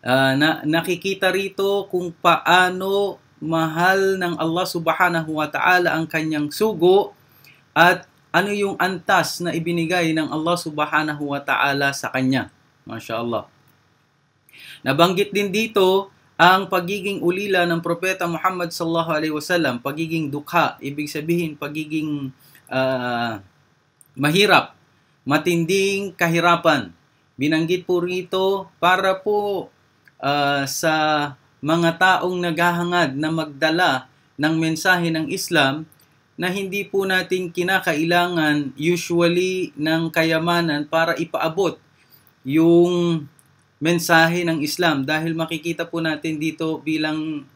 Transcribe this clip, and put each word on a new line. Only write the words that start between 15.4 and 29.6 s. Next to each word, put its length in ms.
dito 560
ang 320
pagiging 560
ulila 400
ng 160
Propeta 480
Muhammad 400
sallallahu 400
alaihi 240
wasallam, 480
pagiging 480
dukha, 560
ibig 240
sabihin 480
pagiging, 720
ah, 720
mahirap, 640
matinding 880
kahirapan. 800
Binanggit 480
po 160
rito 720
para 400
po, 560